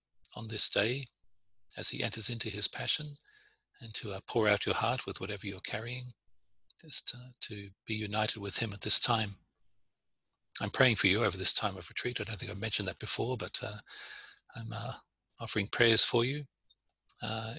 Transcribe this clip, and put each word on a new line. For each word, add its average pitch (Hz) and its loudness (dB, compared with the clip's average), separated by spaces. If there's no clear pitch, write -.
on 113 -8
this 107 6
day 120 0
as 104 0
he 120 -2
enters 113 0
into 113 -4
his 101 0
passion, 147 -2
and 113 -10
to, 104 -4
uh, 95 -6
pour 110 4
out 104 2
your 95 0
heart 120 0
with 98 -2
whatever 101 -8
you're 95 -6
carrying, 120 -8
just, - -4
uh, 123 -14
to 101 -6
be 110 -2
united 107 0
with 101 -2
him 110 -2
at 101 -6
this - 8
time. 110 2
I'm 104 -4
praying 127 4
for - 2
you 101 4
over 95 0
this 95 4
time 98 0
of 90 -10
retreat. - -4
I 107 -4
don't 107 -6
think 101 -6
I've 98 -8
mentioned 104 -2
that - -8
before, 117 -2
but, 98 -6
uh, 104 -6
I'm, 113 -6
uh, 110 -6
offering 107 -2
prayers 113 6
for 117 6
you, 139 -4
uh, 113 -6